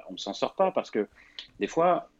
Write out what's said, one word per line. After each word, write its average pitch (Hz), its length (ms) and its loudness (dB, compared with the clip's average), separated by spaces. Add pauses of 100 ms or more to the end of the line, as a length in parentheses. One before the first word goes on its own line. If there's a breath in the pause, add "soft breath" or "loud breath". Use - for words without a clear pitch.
on 95 40 -12
ne - 40 -12
s'en - 160 -8
sort - 220 -2
pas, 190 160 2
parce - 200 -2
que 104 180 0 (500 loud breath)
des 101 80 0
fois, 175 420 2 (120)